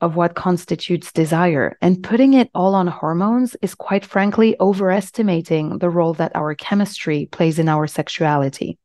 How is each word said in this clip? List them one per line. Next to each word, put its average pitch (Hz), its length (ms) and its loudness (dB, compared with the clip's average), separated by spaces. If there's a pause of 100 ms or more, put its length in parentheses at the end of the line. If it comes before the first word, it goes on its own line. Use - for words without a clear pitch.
of 165 140 0
what 170 180 0
constitutes 175 760 -4
desire, 160 680 0
and 180 240 2
putting 262 300 4
it 254 220 4
all 190 180 2
on 185 140 2
hormones 196 720 -2
is, 196 140 -4
quite - 300 -4
frankly, 208 540 2
overestimating 185 1160 0
the 175 140 0
role 170 240 0
that 160 200 -4
our 151 200 -4
chemistry 165 760 -2
plays 165 280 0
in 160 100 2
our 156 160 2
sexuality. 147 1000 -2